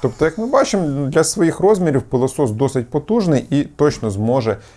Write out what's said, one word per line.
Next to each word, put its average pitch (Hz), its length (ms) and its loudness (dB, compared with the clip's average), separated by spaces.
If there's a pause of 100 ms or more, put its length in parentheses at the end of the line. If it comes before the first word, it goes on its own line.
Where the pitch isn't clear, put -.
Тобто, 135 240 -2
як 160 120 -2
ми 220 80 -4
бачимо, 160 600 0
для 156 160 2
своїх - 360 0
розмірів 180 420 2
пилосос 127 500 -2
досить 123 380 -2
потужний 165 600 0
і 143 140 0
точно 143 480 0
зможе 110 460 0 (200)